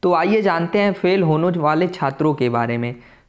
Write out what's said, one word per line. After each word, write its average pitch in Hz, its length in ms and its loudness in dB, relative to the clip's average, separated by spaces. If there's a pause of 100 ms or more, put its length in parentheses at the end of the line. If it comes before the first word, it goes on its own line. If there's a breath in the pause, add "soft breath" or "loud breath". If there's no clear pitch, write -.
तो 175 120 2
आइए 202 280 2
जानते 175 360 0
हैं 202 140 2
फेल 185 300 0
होने 170 360 0
वाले 156 300 0
छात्रों 151 460 -2
के 123 140 -2
बारे 117 300 -2
में। 120 160 -4 (340 loud breath)